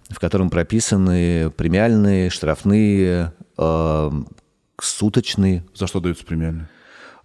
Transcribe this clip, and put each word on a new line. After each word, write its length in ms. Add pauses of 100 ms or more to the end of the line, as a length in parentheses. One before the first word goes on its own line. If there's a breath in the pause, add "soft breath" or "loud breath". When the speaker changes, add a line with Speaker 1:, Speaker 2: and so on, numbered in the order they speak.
Speaker 1:
в 100
котором 320
прописаны 1000
премиальные, 800
штрафные, 1000 (240)
э, 540 (720)
суточные. 840 (100)
Speaker 2:
За 120
что 140
даются 240
премиальные? 440 (560 loud breath)